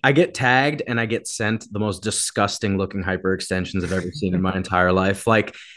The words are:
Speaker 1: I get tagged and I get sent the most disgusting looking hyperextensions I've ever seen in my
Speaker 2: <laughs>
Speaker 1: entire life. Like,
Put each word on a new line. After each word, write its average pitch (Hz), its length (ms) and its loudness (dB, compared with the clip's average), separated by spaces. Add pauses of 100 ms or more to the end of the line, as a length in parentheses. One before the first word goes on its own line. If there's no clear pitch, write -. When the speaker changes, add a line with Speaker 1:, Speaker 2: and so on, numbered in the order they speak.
Speaker 1:
I 135 80 6
get 170 220 4
tagged 135 520 2
and 117 140 -2
I 113 60 0
get 110 200 -4
sent 110 460 -4
the 104 60 -4
most 104 240 -2
disgusting 101 760 0
looking 95 260 -2
hyperextensions 92 800 -2
I've 85 100 -4
ever 90 200 -4
seen 92 220 -2
in 90 80 0
my 92 140 0
Speaker 2:
<laughs> - 0 -
Speaker 1:
entire 90 360 2
life. 95 340 2
Like, 110 300 2 (200)